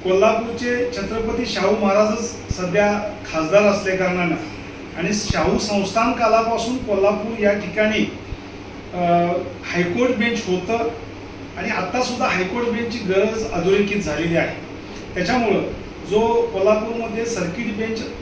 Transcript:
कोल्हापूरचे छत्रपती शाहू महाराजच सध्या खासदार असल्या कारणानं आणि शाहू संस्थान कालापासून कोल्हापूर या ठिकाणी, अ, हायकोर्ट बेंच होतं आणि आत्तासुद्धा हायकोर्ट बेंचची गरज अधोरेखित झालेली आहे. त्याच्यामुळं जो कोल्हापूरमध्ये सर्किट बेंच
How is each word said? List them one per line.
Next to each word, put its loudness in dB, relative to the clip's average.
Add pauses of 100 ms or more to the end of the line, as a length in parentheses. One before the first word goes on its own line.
कोल्हापूरचे 2
छत्रपती -2
शाहू 2
महाराजच 2
सध्या 2 (200)
खासदार 4
असल्या 2
कारणानं 0 (640)
आणि -2
शाहू 0
संस्थान 0
कालापासून 2
कोल्हापूर 0
या 4
ठिकाणी, 0 (840)
अ, -4 (680)
हायकोर्ट 0
बेंच 0
होतं 0 (680)
आणि -4
आत्तासुद्धा -2
हायकोर्ट 0
बेंचची -2
गरज 0
अधोरेखित 2
झालेली 0
आहे. 0 (580)
त्याच्यामुळं 2 (500)
जो 4
कोल्हापूरमध्ये 0
सर्किट -4
बेंच -2 (240)